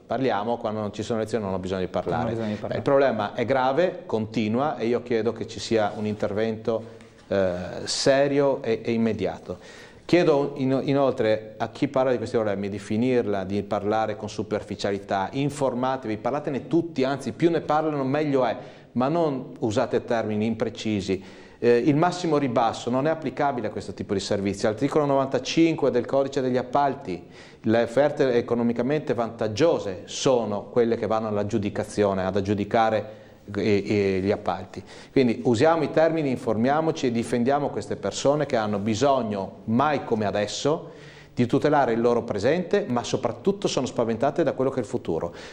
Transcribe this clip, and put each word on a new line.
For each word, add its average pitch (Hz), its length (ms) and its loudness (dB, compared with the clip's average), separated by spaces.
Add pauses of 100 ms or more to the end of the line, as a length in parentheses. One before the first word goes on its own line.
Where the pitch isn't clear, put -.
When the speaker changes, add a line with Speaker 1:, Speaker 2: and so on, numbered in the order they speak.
Speaker 1:
parliamo, 117 520 0
quando 110 220 -4
non 104 140 -4
ci - 80 -8
sono 110 180 -2
elezioni 110 240 -2
non 95 120 -2
ho 92 40 -4
bisogno 95 220 -2
di 90 60 -2
parlare. 87 340 -2
Speaker 2:
Non - 60 -2
ho - 80 -2
bisogno 113 140 -4
di 107 100 -4
parlare. - 140 -6
Speaker 1:
Beh, - 40 -2
il 110 60 -4
problema 123 500 2
è 123 120 -2
grave, 135 600 0
continua 113 720 -2
e 113 80 -4
io 117 160 0
chiedo 113 320 0
che 101 140 -8
ci - 120 -12
sia 104 360 2
un 107 100 -4
intervento, 110 800 -2 (460)
eh, 95 240 2 (320)
serio 139 760 2
e, 113 220 -2
e 120 80 -2
immediato. 95 680 -2 (480)
Chiedo 147 520 4
in-, 131 260 2
inoltre 123 720 2
a 117 120 -4
chi - 180 -2
parla 131 240 2
di 120 60 2
questi 110 200 -4
problemi 101 320 -2
di 101 100 -6
finirla, 110 640 0
di 98 200 -2
parlare 107 520 0
con 104 140 -10
superficialità, 98 1000 -4
informatevi, 131 840 -2
parlatene 135 500 -4
tutti, 165 360 0
anzi 131 280 -2
più 160 180 2
ne 165 120 2
parlano 151 440 0
meglio 135 400 2
è, 110 100 0 (380)
ma 127 160 2
non 160 500 0
usate 117 460 0
termini 107 400 0
imprecisi. 107 760 -2 (380)
Eh, 120 180 6
il 139 200 4
massimo 170 400 2
ribasso 120 520 0
non 131 160 0
è 160 40 2
applicabile 139 580 -2
a - 20 -2
questo 98 240 -10
tipo 101 200 -6
di 98 80 0
servizi. 98 420 -2
L'articolo 139 420 2
novantacinque 139 840 2
del 120 140 0
codice 139 360 0
degli 127 160 0
appalti, 123 680 -2 (360)
le 110 200 4
offerte 139 500 2
economicamente 120 800 0
vantaggiose 110 920 0
sono 110 640 0
quelle 117 260 2
che 110 100 -4
vanno 110 220 0
all'aggiudicazione, 104 1000 0
ad 95 120 0
aggiudicare, 104 880 0 (300)
e, 101 300 2
e 98 340 2
gli 98 120 0
appalti. 95 520 -4 (280)
Quindi 120 340 2
usiamo 147 380 4
i - 80 -2
termini, 156 400 2
informiamoci 135 760 0
e 120 40 2
difendiamo 120 580 0
queste 107 280 -6
persone 139 500 0
che - 100 -2
hanno 104 220 0
bisogno, 107 840 0
mai 131 380 2
come 110 220 0
adesso, 104 640 -2 (420)
di 123 120 2
tutelare 139 480 2
il 113 80 0
loro 120 220 4
presente, 151 680 0
ma 120 140 0
soprattutto - 640 -2
sono 135 160 0
spaventate 120 580 0
da 131 100 0
quello 131 180 0
che 131 60 -4
è - 20 0
il 113 80 -6
futuro. 87 460 -4 (200)